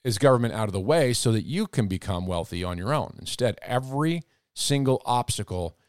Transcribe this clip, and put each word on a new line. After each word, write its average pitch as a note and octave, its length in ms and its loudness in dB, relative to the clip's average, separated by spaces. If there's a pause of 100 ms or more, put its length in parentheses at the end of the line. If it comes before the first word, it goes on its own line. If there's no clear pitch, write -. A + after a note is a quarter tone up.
is A#2+ 140 0
government A#2+ 380 4
out G#2+ 120 -2
of F#2+ 60 -4
the G2 60 -4
way B2+ 340 2
so A#2 180 2
that A2 140 0
you F#3 220 -2
can A2 200 0
become F#2 380 -4
wealthy F2+ 380 -4
on F2+ 120 -4
your F#2 160 -4
own. C#3+ 280 -2
Instead, - 420 -2
every C#3 640 -2 (320)
single C#3 500 2
obstacle G2 720 -2 (120)